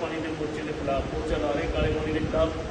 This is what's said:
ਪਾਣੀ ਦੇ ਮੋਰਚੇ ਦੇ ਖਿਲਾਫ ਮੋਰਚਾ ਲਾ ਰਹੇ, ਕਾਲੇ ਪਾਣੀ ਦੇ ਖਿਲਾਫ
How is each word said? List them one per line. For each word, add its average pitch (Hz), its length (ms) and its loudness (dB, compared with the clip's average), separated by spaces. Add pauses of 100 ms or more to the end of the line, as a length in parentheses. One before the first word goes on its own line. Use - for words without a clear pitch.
ਪਾਣੀ 160 200 -2
ਦੇ 160 60 -4
ਮੋਰਚੇ 151 340 -4
ਦੇ 151 120 -2
ਖਿਲਾਫ 139 300 0 (100)
ਮੋਰਚਾ 156 240 0
ਲਾ 151 140 2
ਰਹੇ, 160 240 0
ਕਾਲੇ 151 160 4
ਪਾਣੀ 156 220 0
ਦੇ 156 60 2
ਖਿਲਾਫ 160 300 4 (220)